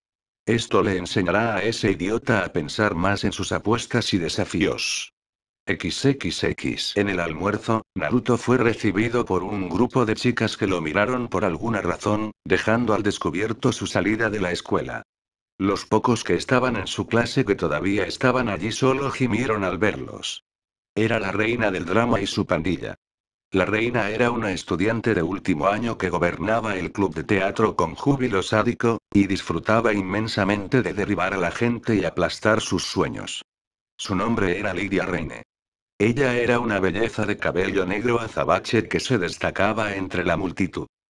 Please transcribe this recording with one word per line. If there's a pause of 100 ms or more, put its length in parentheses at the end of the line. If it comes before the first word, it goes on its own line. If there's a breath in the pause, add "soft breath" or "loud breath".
(440)
Esto
le
enseñará
a
ese
idiota
a
pensar
más
en
sus
apuestas
y
desafíos. (540)
X
X
X.
En
el
almuerzo, (100)
Naruto
fue
recibido
por
un
grupo
de
chicas
que
lo
miraron
por
alguna
razón, (120)
dejando
al
descubierto
su
salida
de
la
escuela. (560)
Los
pocos
que
estaban
en
su
clase
que
todavía
estaban
allí
solo
gimieron
al
verlos. (520)
Era
la
reina
del
drama
y
su
pandilla. (580)
La
reina
era
una
estudiante
de
último
año
que
gobernaba
el
club
de
teatro
con
júbilo
sádico, (140)
y
disfrutaba
inmensamente
de
derribar
a
la
gente
y
aplastar
sus
sueños. (560)
Su
nombre
era
Lidia
Reine. (560)
Ella
era
una
belleza
de
cabello
negro
azabache
que
se
destacaba
entre
la
multitud. (220)